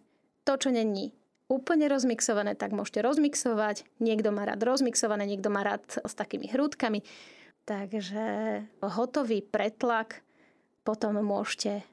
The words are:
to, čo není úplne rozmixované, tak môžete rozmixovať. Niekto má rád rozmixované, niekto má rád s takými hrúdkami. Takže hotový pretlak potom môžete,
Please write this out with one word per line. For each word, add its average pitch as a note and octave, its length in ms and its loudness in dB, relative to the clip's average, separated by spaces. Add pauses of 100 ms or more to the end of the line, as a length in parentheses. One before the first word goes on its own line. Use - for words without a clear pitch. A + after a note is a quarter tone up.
(420)
to, C4+ 160 2
čo C4+ 160 2
není G#3+ 400 0 (320)
úplne D4 400 2
rozmixované, A3+ 720 2
tak G3+ 160 -4
môžete G#3 320 -2
rozmixovať. B3 800 2 (160)
Niekto G#3+ 320 2
má G3+ 160 -2
rád G3+ 160 -2
rozmixované, A#3 640 0
niekto G3+ 240 -2
má G3+ 80 0
rád G3+ 240 -2
s - 320 -6
takými - 320 -6
hrúdkami. B3+ 560 0 (600)
Takže G3+ 600 -4 (560)
hotový A3 600 0
pretlak A3 800 -2 (640)
potom G#3 360 0
môžete, G3+ 600 -2 (120)